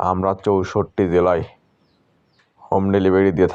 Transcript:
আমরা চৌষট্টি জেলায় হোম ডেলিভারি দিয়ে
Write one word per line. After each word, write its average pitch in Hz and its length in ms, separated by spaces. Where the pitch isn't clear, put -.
আমরা 92 200
চৌষট্টি 98 600
জেলায় 87 300
হোম 98 160
ডেলিভারি 95 440
দিয়ে 90 160